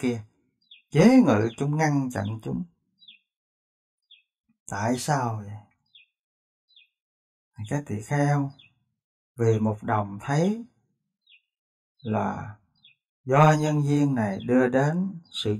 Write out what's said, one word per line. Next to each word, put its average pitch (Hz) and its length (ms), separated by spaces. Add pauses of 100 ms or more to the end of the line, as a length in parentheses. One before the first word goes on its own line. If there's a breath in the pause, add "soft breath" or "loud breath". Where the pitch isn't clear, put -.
kia, 120 220 (680)
chế 233 360
ngự 113 320
chúng, 147 200
ngăn 143 340
chặn 104 140 (180)
chúng. 135 200 (2000)
Tại 113 300
sao 120 480
vậy? 101 100 (2250)
Các 143 160
tỳ 104 160
kheo 143 500 (880)
về 113 200
một 110 240
đồng 104 380
thấy 190 440 (1400)
là 104 540 (680)
do 151 340
nhân 151 240
duyên 143 320
này 104 300
đưa 127 220
đến 165 520 (120)
sự 107 280